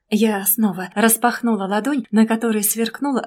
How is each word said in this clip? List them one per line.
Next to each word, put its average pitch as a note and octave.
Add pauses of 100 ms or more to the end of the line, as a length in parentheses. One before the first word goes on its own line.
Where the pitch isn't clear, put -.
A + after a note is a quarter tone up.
(100)
Я G#3+
снова F#3+
распахнула A3+
ладонь, A3
на G#3+
которой A3+
сверкнул A3+